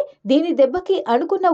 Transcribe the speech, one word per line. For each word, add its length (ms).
దీని 280
దెబ్బకి 440
అనుకున్న 460